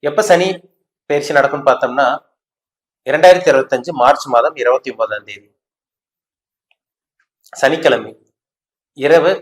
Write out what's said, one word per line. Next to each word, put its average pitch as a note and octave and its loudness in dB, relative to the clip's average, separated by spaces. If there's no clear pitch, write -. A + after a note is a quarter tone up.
எப்ப D3 -2
சனி F3+ 2
பெயர்ச்சி D3 -4
நடக்கும்னு C#3+ -2
பார்த்தோம்னா, B2+ -2
இரண்டாயிரத்தி F3 4
இருபத்தஞ்சு C3 -2
மார்ச் - 2
மாதம் A#2+ 0
இருபத்தி B2+ -2
ஒன்பதாம் G#2+ -8
தேதி G2+ -20
சனிக்கிழமை C3+ -2
இரவு D#3 2